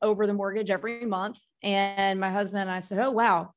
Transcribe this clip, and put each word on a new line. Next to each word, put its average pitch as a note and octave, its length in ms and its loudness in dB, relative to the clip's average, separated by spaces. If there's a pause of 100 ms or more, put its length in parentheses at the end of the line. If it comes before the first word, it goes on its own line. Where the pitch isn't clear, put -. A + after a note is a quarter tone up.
over G#3 240 2
the G3+ 80 2
mortgage G3+ 340 -2
every A3+ 380 -2
month. G3 340 -4 (220)
And G3 580 2
my F#3+ 80 0
husband G3 320 -2
and F#3+ 100 -2
I F#3 100 -4
said, F#3+ 180 -4
"Oh, C4 120 2
wow, A3 460 2